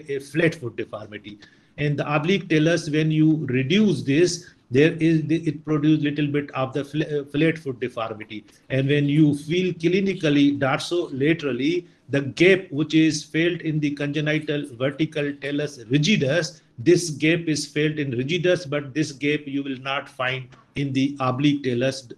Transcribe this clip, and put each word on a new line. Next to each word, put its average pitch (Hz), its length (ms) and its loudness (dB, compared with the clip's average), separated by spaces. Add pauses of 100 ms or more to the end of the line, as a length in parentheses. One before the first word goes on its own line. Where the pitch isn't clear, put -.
a 143 100 -6
flat 160 380 0
foot 117 200 -10
deformity. 104 640 -12 (400)
And 143 220 0
the 147 160 -2
oblique 180 340 0
talus, 160 400 2
when 156 220 2
you 156 340 4
reduce 135 560 2
this, 160 480 0 (220)
there 151 220 6
is 160 340 2
the, 160 200 -2
it 135 160 -4
produces 151 400 2
little 147 220 0
bit 143 260 -2
of 131 220 -4
the 143 100 -4
fl-, 151 200 -4
uh, 147 220 -4
flat 160 340 0
foot 123 200 -8
deformity. 110 640 -8 (240)
And 135 180 0
when 147 200 2
you 147 300 4
feel 180 360 -2
clinically 160 840 2
dorsolaterally, 147 1300 -2 (240)
the 143 120 0
gap 180 500 2
which 151 240 -2
is 156 280 4
felt 165 380 -2
in 156 180 -2
the 147 120 0
congenital 147 800 -2
vertical 143 600 -2
talus 143 520 -6
rigidus, 147 760 0 (180)
this 165 320 4
gap 156 300 0
is 156 260 -2
felt 151 300 -2
in 139 140 -4
rigidus, 160 560 0
but 139 260 -6
this 151 180 -4
gap 143 340 -2
you 139 160 -6
will 135 160 -8
not 135 320 -8
find 127 380 -6 (280)
in 139 180 -4
the 135 260 0
oblique 139 440 0
talus 131 440 -2 (100)